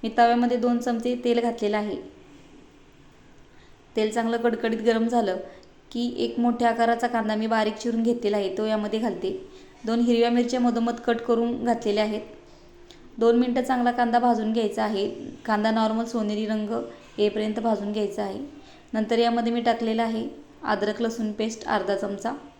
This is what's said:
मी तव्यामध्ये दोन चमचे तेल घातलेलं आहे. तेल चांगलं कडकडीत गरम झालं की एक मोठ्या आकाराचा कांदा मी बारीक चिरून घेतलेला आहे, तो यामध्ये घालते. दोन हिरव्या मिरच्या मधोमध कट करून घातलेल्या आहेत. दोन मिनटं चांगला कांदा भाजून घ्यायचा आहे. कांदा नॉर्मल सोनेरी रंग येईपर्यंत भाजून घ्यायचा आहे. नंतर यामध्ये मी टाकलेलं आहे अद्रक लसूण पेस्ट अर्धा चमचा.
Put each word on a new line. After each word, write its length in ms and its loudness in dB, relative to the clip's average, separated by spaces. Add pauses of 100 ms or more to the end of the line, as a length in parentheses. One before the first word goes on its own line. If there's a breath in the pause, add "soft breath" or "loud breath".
मी 160 -4
तव्यामध्ये 380 4
दोन 220 2
चमचे 360 -2 (100)
तेल 160 2
घातलेलं 360 0
आहे. 200 -2 (2000 soft breath)
तेल 140 2
चांगलं 260 0
कडकडीत 420 0
गरम 300 2
झालं 280 0 (560 loud breath)
की 260 -4
एक 200 -2
मोठ्या 300 2
आकाराचा 380 2
कांदा 280 0
मी 120 -2
बारीक 280 2
चिरून 280 -2
घेतलेला 340 0
आहे, 220 -2
तो 80 0
यामध्ये 320 -2
घालते. 500 -4 (380 loud breath)
दोन 140 0
हिरव्या 300 4
मिरच्या 300 2
मधोमध 340 2
कट 220 0
करून 480 0
घातलेल्या 400 0
आहेत. 160 -4 (1000 loud breath)
दोन 180 6
मिनटं 260 2
चांगला 280 2
कांदा 280 2
भाजून 340 2
घ्यायचा 320 0
आहे. 240 0 (360)
कांदा 260 2
नॉर्मल 340 2
सोनेरी 420 -2
रंग 240 -2 (480 loud breath)
येईपर्यंत 400 0
भाजून 340 0
घ्यायचा 300 -4
आहे. 180 -6 (520 loud breath)
नंतर 260 0
यामध्ये 340 2
मी 80 0
टाकलेलं 420 0
आहे 260 -2 (360)
अद्रक 380 0
लसूण 300 -2
पेस्ट 340 -6
अर्धा 300 0
चमचा. 360 -4 (280)